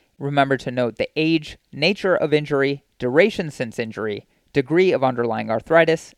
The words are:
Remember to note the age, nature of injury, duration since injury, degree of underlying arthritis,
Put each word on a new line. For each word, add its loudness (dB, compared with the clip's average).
Remember 2
to -10
note -2
the -2
age, -2
nature 0
of 0
injury, 0
duration 0
since -10
injury, -6
degree 2
of 0
underlying -2
arthritis, 0